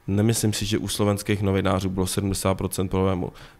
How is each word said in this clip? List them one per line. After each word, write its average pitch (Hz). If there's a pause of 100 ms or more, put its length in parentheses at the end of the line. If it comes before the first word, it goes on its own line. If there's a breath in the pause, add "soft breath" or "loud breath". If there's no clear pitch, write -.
Nemyslím 107
si, -
že 101
u 98
slovenských 101
novinářů 95
bylo 92
sedmdesát 98
procent 95
pro 95
Vémol. 90 (300 loud breath)